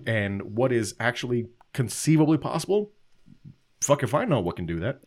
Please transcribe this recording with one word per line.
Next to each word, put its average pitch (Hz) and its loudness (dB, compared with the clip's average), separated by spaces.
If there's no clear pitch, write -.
and 101 -2
what 127 2
is 113 -2
actually 120 -2
conceivably 151 2
possible, 180 -2
fuck 139 2
if 113 -2
I 190 0
know 160 2
what 85 -2
can 87 -4
do 82 -4
that. 101 -4